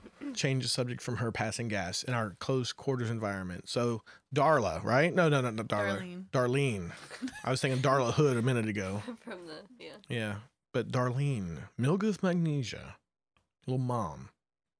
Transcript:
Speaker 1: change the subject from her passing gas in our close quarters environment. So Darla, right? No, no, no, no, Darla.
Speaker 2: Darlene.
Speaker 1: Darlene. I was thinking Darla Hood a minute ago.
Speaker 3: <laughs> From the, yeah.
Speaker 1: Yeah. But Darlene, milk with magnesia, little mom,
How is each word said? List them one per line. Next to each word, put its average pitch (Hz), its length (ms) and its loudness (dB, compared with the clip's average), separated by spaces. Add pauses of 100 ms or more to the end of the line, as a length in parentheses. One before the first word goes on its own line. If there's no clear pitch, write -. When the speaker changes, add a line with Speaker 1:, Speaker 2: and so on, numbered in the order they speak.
(340)
Speaker 1:
change 131 300 0
the 113 60 -2
subject 123 320 -4
from 120 160 -4
her 113 140 -2
passing 113 360 -4
gas 95 360 -2
in 127 100 -2
our 110 260 -2
close 131 340 -2
quarters 123 380 -2
environment. 98 580 -4
So 120 320 0 (340)
Darla, 120 480 4
right? 139 300 4
No, 170 160 6
no, 143 120 6
no, 123 100 0
no, 110 120 -4
Darla. 101 380 0
Speaker 2:
Darlene. 180 300 -10
Speaker 1:
Darlene. 123 600 2 (540)
I 120 60 0
was 131 100 0
thinking 131 200 2
Darla 131 320 4
Hood 139 240 6
a 113 40 2
minute 120 260 2
ago. 101 440 -2
Speaker 3:
<laughs> 226 120 -14
From 180 220 -10
the, 156 140 -14 (200)
yeah. 160 120 -14 (180)
Speaker 1:
Yeah. 110 260 -2 (380)
But 120 180 0
Darlene, 123 680 0 (180)
milk 151 260 2
with 214 200 0
magnesia, 160 720 0 (720)
little 131 120 0
mom, 104 500 -2 (500)